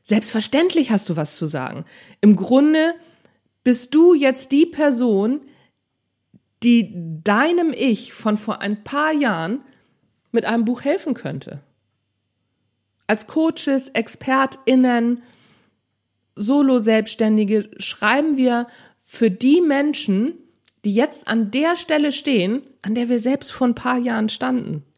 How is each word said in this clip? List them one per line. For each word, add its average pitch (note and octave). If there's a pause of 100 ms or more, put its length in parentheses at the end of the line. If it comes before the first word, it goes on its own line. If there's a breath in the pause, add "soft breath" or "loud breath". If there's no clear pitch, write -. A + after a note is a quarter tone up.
Selbstverständlich C4
hast G3+
du E3
was D3+
zu D#3+
sagen. D3 (360 loud breath)
Im G#3
Grunde D4+ (720 soft breath)
bist B3
du E4+
jetzt C4+
die D4+
Person, B3 (1200 soft breath)
die A#3 (300)
deinem D#4
Ich A#3
von G#3+
vor -
ein G#3
paar D4+
Jahren A3+ (720 soft breath)
mit A3+
einem A3+
Buch A#3+
helfen D4
könnte. C#3+ (1500)
Als G#3+
Coaches, D#4
ExpertInnen, B3 (1120 soft breath)
Solo-Selbstständige A3
schreiben C4+
wir A#3+ (340 soft breath)
für -
die C4
Menschen, C#4+ (500)
die G3+
jetzt C4+
an A3
der D#4
Stelle D4+
stehen, A#3+ (220)
an G#3+
der A#3+
wir A#3+
selbst C4
vor B3+
ein A#3
paar B3+
Jahren A3+
standen. B3 (140)